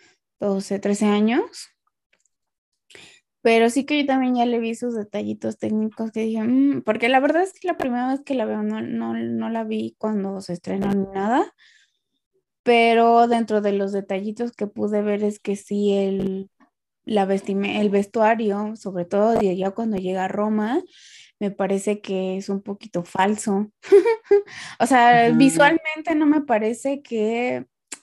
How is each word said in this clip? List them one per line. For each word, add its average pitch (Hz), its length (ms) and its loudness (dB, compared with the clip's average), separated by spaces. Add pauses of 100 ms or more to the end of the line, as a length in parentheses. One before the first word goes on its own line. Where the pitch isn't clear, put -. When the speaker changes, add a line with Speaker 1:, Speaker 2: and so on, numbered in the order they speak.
(400)
Speaker 1:
doce, 196 400 -4
trece 202 260 0
años. 214 640 0 (1700)
Pero 226 280 4
sí 269 160 -2
que 294 160 -2
yo 269 60 -2
también 254 280 0
ya 240 100 2
le 240 140 0
vi 226 140 -4
sus 240 220 -6
detallitos 214 600 -6
técnicos 220 540 -4
que 220 100 -6
dije, 220 220 -4
"Mm", 269 400 2
porque 233 260 0
la 262 100 4
verdad 302 240 2
es 381 160 -4
que 370 80 -10
la 339 100 -2
primera 247 320 -4
vez 269 140 -4
que 277 120 -6
la 233 100 -2
veo 214 180 -4
no, 214 180 -4
no, 233 340 -6
no 226 340 -4
la 226 160 -4
vi 220 340 -6
cuando 196 400 -4
se 180 140 -10
estrenó 196 400 -4
ni 196 200 0
nada, 226 400 0 (1080)
pero 233 640 6
dentro 220 340 0
de 202 120 0
los 196 180 -2
detallitos 202 640 -6
que 202 140 -6
pude 208 340 -4
ver 208 220 -2
es 208 160 -2
que 202 180 -6
sí 202 360 -2
el, 196 560 -2 (560)
la 202 200 0
vestime-, 196 560 -2
el 208 80 2
vestuario, 214 880 0
sobre 180 280 -8
todo 208 280 2
de 190 240 0
ya 190 140 -2
cuando 220 260 -4
llega 185 280 -4
a 190 40 -4
Roma, 214 520 -2 (640)
me 196 80 -4
parece 196 480 -2
que 190 380 -6
es 196 100 -10
un 196 140 -4
poquito 202 420 -10
falso. 208 680 -2 (140)
<laughs> 403 960 2
O 240 80 0
sea, 240 380 6
Speaker 2:
Ajá. 233 120 4
Speaker 1:
visualmente 311 800 4
no 302 100 2
me 294 140 6
parece 254 640 -2
que 233 640 -2 (380)